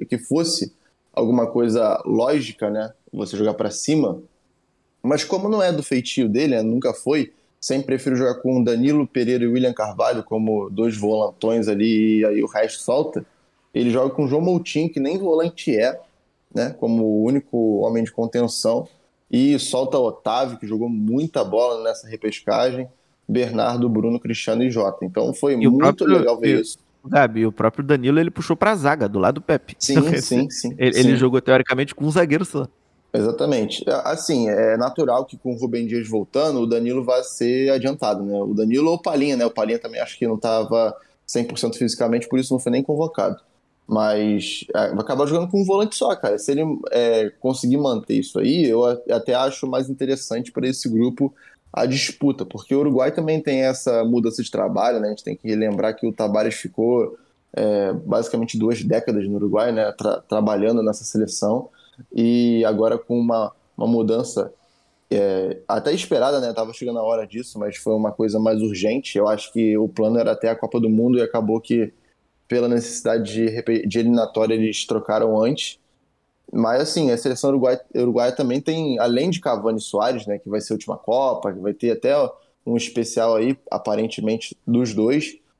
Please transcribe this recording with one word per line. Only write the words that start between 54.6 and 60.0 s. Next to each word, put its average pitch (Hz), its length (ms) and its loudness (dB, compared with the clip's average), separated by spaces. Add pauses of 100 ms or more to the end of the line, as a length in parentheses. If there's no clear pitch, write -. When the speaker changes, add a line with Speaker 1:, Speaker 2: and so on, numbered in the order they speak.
Speaker 1:
né? 107 80 -2
A - 40 0
gente - 120 -10
tem 110 120 -8
que 110 180 -4
lembrar 107 400 0
que 117 140 -4
o 110 60 -2
Tabárez 107 420 0
ficou, 117 600 0 (360)
é, 101 400 0
basicamente 117 640 -4
duas 110 240 0
décadas 107 460 -2
no 101 80 -2
Uruguai, 104 360 0
né? 107 200 0
Tra-, - 360 -2